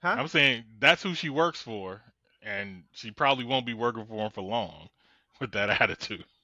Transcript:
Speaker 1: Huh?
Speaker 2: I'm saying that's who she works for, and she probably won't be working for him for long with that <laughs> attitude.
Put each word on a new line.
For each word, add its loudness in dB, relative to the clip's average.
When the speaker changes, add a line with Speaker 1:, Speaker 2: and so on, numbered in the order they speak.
Speaker 1:
Huh? 0
Speaker 2:
I'm -2
saying 4
that's 6
who -2
she -4
works 2
for, -8
and -8
she -14
probably 2
won't 0
be -6
working -2
for -4
him -4
for -8
long -4
with -6
that 0
<laughs> 2
attitude. -2